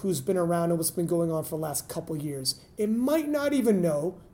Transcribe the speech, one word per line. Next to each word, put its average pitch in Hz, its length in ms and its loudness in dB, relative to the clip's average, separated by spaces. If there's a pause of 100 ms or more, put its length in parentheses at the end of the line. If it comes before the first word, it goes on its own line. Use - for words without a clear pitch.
who's 180 180 0
been 185 160 0
around 170 360 2
and 170 80 2
what's 160 120 0
been 175 160 -2
going 170 240 2
on 160 140 -2
for - 60 -10
the 156 120 -4
last 147 240 -4
couple 160 260 -8
of 151 80 -4
years. 139 380 -6 (180)
It 214 120 0
might 285 400 2
not 285 240 0
even 220 280 4
know. 165 360 0 (160)